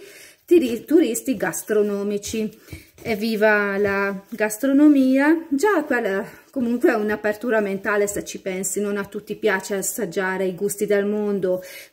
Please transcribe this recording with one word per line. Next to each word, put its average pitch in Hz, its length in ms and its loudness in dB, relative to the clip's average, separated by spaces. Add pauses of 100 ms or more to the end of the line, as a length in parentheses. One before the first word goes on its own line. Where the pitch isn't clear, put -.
(460)
tiri-, 254 400 2
turisti 254 520 2
gastronomici. 208 1120 -2 (540)
Evviva 208 720 0
la 196 420 -2 (100)
gastronomia! 277 1200 4
Già 320 340 2
quella 208 400 -2 (280)
comunque 240 400 0
è 233 40 0
un'apertura 214 640 -2
mentale, 202 480 0
se 175 160 -6
ci - 180 -12
pensi, 190 380 -6
non 208 180 -2
a 196 80 -4
tutti 208 300 -10
piace 196 400 -2
assaggiare 190 720 -4
i 185 100 -4
gusti 202 300 -4
del 202 200 2
mondo, 202 580 -2 (300)